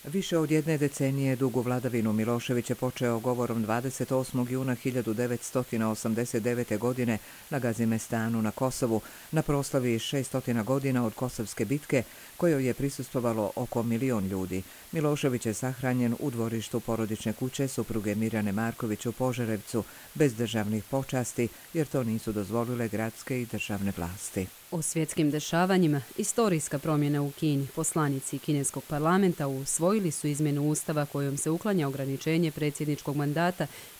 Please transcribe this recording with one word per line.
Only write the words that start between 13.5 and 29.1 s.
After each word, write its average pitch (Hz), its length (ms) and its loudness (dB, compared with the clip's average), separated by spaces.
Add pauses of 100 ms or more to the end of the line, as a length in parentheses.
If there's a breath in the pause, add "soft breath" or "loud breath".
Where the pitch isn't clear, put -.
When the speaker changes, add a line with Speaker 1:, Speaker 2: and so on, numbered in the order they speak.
Speaker 1:
oko 120 280 -2
milion 117 440 0
ljudi. 92 360 -2 (280 loud breath)
Milošević 147 540 0
je 110 80 0
sahranjen 127 640 0
u 143 120 0
dvorištu 113 480 -2
porodične 110 540 -2
kuće 131 340 -2
supruge 107 480 -2
Mirjane 107 360 2
Marković 113 540 -2
u 120 60 0
Požarevcu, 113 720 0 (320 loud breath)
bez 143 200 4
državnih 107 480 0
počasti, 131 640 -2 (260 loud breath)
jer 156 140 0
to 135 160 0
nisu 110 280 0
dozvolile 117 560 0
gradske 110 540 -4
i 120 40 -2
državne 101 520 -2
vlasti. 92 500 -4 (240)
Speaker 2:
O 170 100 -2
svjetskim 151 500 0
dešavanjima, 165 680 4 (160)
istorijska 185 640 0
promjena 147 420 2
u 143 100 0
Kini. 139 440 0
Poslanici 143 640 0
kineskog 139 440 0
parlamenta 160 640 2